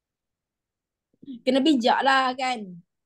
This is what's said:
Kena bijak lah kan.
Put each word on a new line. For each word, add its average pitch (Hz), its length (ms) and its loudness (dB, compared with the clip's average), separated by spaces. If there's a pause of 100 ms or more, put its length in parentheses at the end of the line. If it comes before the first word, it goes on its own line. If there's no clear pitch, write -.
(1500)
Kena 262 160 2
bijak 254 400 2
lah 262 320 2
kan. 254 260 -6 (460)